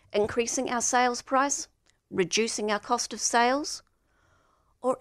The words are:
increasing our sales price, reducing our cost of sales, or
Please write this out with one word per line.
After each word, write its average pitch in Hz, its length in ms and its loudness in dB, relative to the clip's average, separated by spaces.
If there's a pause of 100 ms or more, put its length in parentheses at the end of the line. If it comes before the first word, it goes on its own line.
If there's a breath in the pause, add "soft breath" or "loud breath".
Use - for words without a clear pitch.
(120)
increasing 233 580 -2
our 240 100 0
sales 247 420 2
price, 269 440 0 (420)
reducing 208 600 0
our 208 100 0
cost - 320 -2
of 220 80 -8
sales, 254 640 2 (960)
or 254 200 0